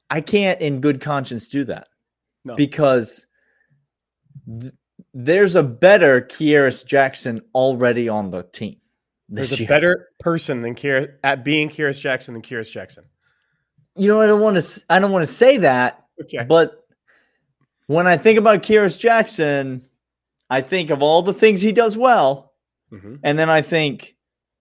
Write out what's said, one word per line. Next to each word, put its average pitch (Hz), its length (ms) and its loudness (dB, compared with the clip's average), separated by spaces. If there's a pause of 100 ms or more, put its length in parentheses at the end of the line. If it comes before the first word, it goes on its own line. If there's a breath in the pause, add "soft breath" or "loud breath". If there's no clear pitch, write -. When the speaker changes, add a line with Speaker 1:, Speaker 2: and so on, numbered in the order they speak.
Speaker 1:
"I 151 120 -4
can't 196 400 -2
in 143 200 -4
good 143 200 0
conscience 135 480 -8
do 139 160 -4
that 92 240 -12 (560)
Speaker 2:
No. 127 100 -14
Speaker 1:
because 135 720 -2 (1300)
th-, 127 120 -16 (420)
there's 170 400 2
a 175 80 4
better 143 580 4
Kearis 147 680 0
Jackson 131 540 -2 (140)
already 123 540 0
on 107 220 -6
the 87 140 -10
team - 320 -14 (520)
this 127 220 -8
Speaker 2:
There's 131 100 -4
a - 20 -8
Speaker 1:
year." 110 60 -6
Speaker 2:
better 170 400 0 (120)
person 156 420 -4
than 117 120 -8
Keir-, 143 500 -4
at 135 200 -2
being 151 240 -2
Kearis 147 320 -6
Jackson 127 340 -8
than 110 80 -14
Kearis 113 280 -12
Jackson. 95 340 -18 (920)
Speaker 1:
You 196 120 0
know, 214 120 4
I 220 60 4
don't 208 140 4
wanna 214 180 2
s-, - 300 -6
I 180 120 4
don't 202 120 0
wanna 175 140 0
say 262 320 4
that, 127 460 0 (180)
Speaker 2:
Okay. 127 220 -12
Speaker 1:
but 156 400 2 (1040)
when 170 200 0
I 175 120 4
think 220 200 4
about 180 240 4
Kearis 208 380 2
Jackson, 147 840 -2 (640)
I 131 100 0
think 165 300 -4
of 139 120 -2
all 160 200 4
the 190 100 -2
things 202 280 2
he 214 120 0
does 220 240 0
well, 202 560 0 (400)
Speaker 2:
Mm-hmm. 104 300 -20
Speaker 1:
and 151 160 -2
then 160 120 0
I 156 120 2
think, 151 540 -6 (440)